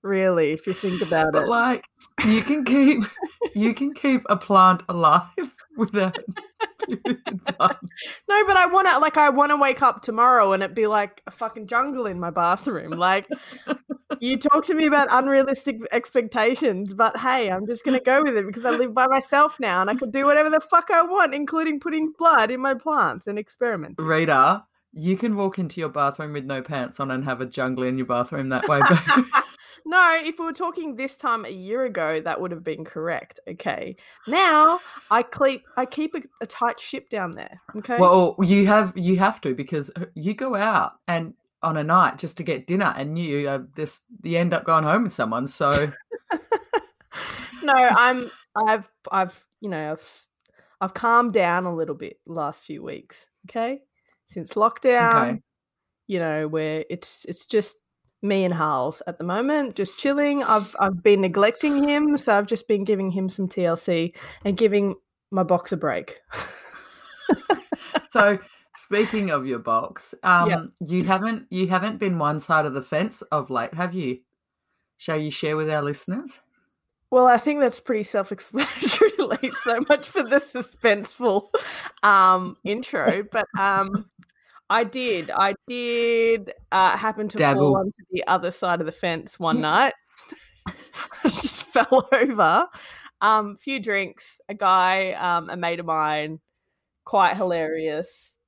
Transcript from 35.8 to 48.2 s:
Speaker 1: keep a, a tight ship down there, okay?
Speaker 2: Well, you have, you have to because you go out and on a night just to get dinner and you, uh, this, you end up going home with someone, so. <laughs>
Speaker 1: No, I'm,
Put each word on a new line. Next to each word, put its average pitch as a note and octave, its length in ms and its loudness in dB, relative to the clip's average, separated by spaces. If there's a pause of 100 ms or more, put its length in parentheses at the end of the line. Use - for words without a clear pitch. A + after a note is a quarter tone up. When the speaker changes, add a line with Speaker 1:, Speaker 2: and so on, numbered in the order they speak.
Speaker 1:
keep D#4 260 -6
a, E4 80 -8 (180)
a A3+ 60 -8
tight - 340 -4
ship - 300 -12
down F#3 220 -6
there, - 280 -16 (160)
okay? A#3 220 -6
Speaker 2:
Well, F3+ 420 6
you G3 280 6
have, G#3 280 4
you F3+ 220 0
have G3 240 0
to C3 140 -4
because C#3+ 340 -6 (240)
you F3+ 220 -6
go C4 200 -6
out G3+ 380 -2 (140)
and E3 260 -4 (300)
on D#3+ 140 -2
a D3+ 60 -4
night E3 360 2
just - 180 -10
to F3 60 -10
get C3 240 -6
dinner F3+ 280 0
and D3+ 220 -6
you, C#3+ 320 -2
uh, C3+ 140 -4 (120)
this, D3+ 260 -10 (200)
you E3+ 160 -4
end F3 160 2
up D#3 120 -4
going D#3+ 180 4
home F#3 200 2
with F3+ 100 -4
someone, A#2+ 340 -4
so. C#3+ 440 0 (400)
<laughs> E4+ 100 -4 (1200)
Speaker 1:
No, C#4+ 100 2
I'm, B3 560 4 (260)